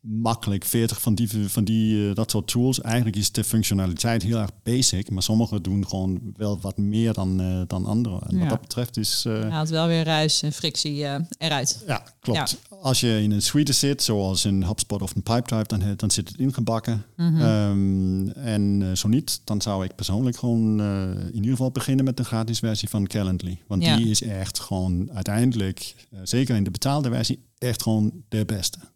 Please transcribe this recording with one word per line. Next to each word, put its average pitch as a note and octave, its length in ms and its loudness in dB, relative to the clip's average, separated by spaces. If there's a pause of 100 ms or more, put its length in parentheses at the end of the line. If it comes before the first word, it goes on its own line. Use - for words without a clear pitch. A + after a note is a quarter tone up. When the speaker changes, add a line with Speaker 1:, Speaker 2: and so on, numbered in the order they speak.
Speaker 1:
makkelijk A2 600 0
veertig - 360 0
van A2 140 4
die, A2 140 2 (200)
van A2 140 0
die, A2 460 2
eh, G2 60 0
dat G#2+ 160 -2
soort G#2+ 160 0
tools. B2 340 2
Eigenlijk A2+ 340 0
is G2+ 160 0
de A2 120 0
functionaliteit G#2 800 2
heel A2+ 140 0
erg G2+ 120 -2 (140)
basic, A#2 480 0
maar F#2+ 120 0
sommigen A2 400 2
doen F#2+ 240 -2
gewoon F#2+ 320 -2 (160)
wel G#2 260 -4
wat F#2+ 160 -6
meer G#2+ 360 2
dan, F#2+ 280 0
eh, F#2 260 0
dan F#2 180 -2
anderen. A#2 420 -2
En - 80 -2
Speaker 2:
Ja. F#3 40 2
Speaker 1:
wat E3 100 2
dat B2+ 120 0
betreft - 360 -6
is, - 300 -2
eh, A2 220 -2
Speaker 2:
Haalt D#3 200 -2
wel D#3+ 180 0
weer E3 160 2
ruis D#3 380 2
en D3+ 100 -2
frictie, D3 540 -4
eh, C#3 100 -4 (220)
eruit. C#3+ 500 -2
Speaker 1:
Ja, C3 160 -4 (160)
klopt. - 380 -2 (120)
Speaker 2:
Ja. G3+ 120 -20
Speaker 1:
Als C3 180 2
je A2+ 220 4
in G#2 100 4
een G2+ 100 2
suite D3 320 2
zit, C#3 300 2
zoals F#2+ 420 0
in G2 180 4
HubSpot G2+ 380 -2
of G2 140 -4
een G2 80 -2
Pipedrive, A2+ 440 0
dan G2 140 0
he-, G2+ 140 0
dan G2+ 160 0
zit - 180 0
het - 80 -14
ingebakken. A2+ 680 -2 (100)
Speaker 2:
Mhm. E3 260 2
Speaker 1:
Ehm, G2 880 2
en, G#2 520 0
eh, F#2 140 0
zo G2+ 120 -2
niet, B2 360 0
dan G#2 180 -2
zou G2 240 -2
ik F#2+ 100 -8
persoonlijk A#2 420 -2
gewoon, A2+ 420 2
eh, G2 300 -2 (160)
in F2+ 100 -8
ieder A2 160 0
geval B2+ 200 0
beginnen C3+ 340 0
met B2 140 -2
een A#2+ 60 -2
gratis A2+ 340 -2
versie A2 300 -2
van G2+ 180 0
Calendly. F#2 600 -2
Want F#2 160 0
Speaker 2:
Ja. D#3+ 120 4
Speaker 1:
die A2+ 140 2
is G#2+ 120 2
echt F#2+ 380 -6
gewoon F#2 540 0
uiteindelijk, G#2 800 0 (160)
eh, G2+ 120 -18
zeker B2 320 0
in G2+ 80 4
de F#2+ 80 0
betaalde C#3 380 -2
versie, A#2 300 -2 (180)
echt B2 240 -4
gewoon A2 300 2 (180)
de G#2+ 160 0
beste. G2+ 320 -4 (180)